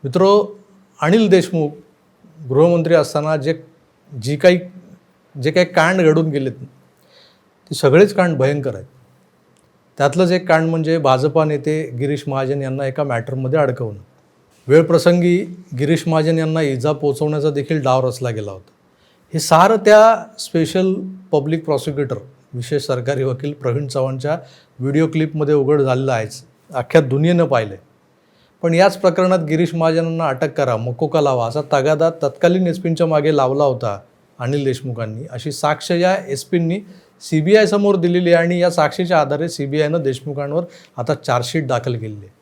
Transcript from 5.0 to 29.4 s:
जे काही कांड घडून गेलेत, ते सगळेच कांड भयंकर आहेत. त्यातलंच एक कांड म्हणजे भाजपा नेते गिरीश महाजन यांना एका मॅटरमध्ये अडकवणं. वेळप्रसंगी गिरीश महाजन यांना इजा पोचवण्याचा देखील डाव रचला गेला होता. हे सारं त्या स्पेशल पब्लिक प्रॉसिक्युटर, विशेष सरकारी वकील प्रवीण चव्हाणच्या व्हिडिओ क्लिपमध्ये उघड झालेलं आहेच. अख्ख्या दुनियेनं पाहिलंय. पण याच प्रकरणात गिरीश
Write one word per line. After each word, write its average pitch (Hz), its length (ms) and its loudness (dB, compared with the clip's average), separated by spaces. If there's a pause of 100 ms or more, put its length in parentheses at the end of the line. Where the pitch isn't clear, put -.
जे 147 80 0
काही 175 160 2
कांड 175 340 2
घडून 160 300 4
गेलेत, 135 220 -4
ते - 1200 -20
सगळेच 175 400 4
कांड 175 220 0
भयंकर 131 380 -2
आहेत. 92 120 -14 (1120)
त्यातलंच 165 320 2
एक 180 180 -2
कांड 160 220 4
म्हणजे 160 280 0
भाजपा 143 460 2
नेते 151 540 -4
गिरीश 139 280 -4
महाजन 135 360 -4
यांना 135 240 -4
एका 135 180 -4
मॅटरमध्ये 131 540 -2
अडकवणं. 120 400 -2 (680)
वेळप्रसंगी 175 960 4 (140)
गिरीश 151 300 0
महाजन 160 300 0
यांना 160 240 -2
इजा 135 300 -2
पोचवण्याचा 147 580 -2
देखील 143 320 -4
डाव 131 240 2
रचला 123 240 -4
गेला 107 220 -8
होता. 95 180 -20 (640)
हे 160 60 -2
सारं 180 360 6
त्या 214 480 6 (140)
स्पेशल 185 560 -2 (360)
पब्लिक 156 340 -2
प्रॉसिक्युटर, 139 520 -4 (360)
विशेष 135 300 -4
सरकारी 131 420 -4
वकील 135 280 -4
प्रवीण 135 340 -4
चव्हाणच्या 131 520 -4 (400)
व्हिडिओ 139 280 0
क्लिपमध्ये 156 480 -2
उघड 143 280 2
झालेलं 131 300 0
आहेच. 110 320 -6 (300)
अख्ख्या 131 260 2
दुनियेनं 156 440 2
पाहिलंय. 110 340 -2 (840)
पण 170 120 0
याच 185 240 4
प्रकरणात 185 400 2
गिरीश 160 360 -2